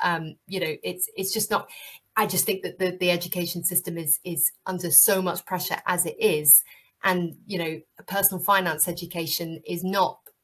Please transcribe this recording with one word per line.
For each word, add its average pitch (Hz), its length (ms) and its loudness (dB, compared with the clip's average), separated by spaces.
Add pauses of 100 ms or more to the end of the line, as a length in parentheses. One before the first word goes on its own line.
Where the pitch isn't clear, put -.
um, 165 360 -2 (100)
you 185 140 -4
know, 156 220 -2
it's, 180 340 -4
it's 190 160 -4
just - 180 -2
not, - 200 0 (460)
I 214 100 2
just 185 180 0
think 190 200 -2
that 180 140 -8
the, 180 220 0
the 180 100 4
education 175 540 -2
system 175 320 -2
is, 165 280 0
is - 280 -2 (140)
under 180 240 -2
so 190 320 6
much 175 240 -4
pressure - 400 -2
as 180 180 0
it - 140 -4
is. 151 440 4 (420)
And, 175 320 2 (100)
you 190 120 -4
know, 160 220 -4 (260)
personal 190 360 0
finance 185 440 4
education 165 800 -4
is 175 160 -4
not, 190 360 2 (260)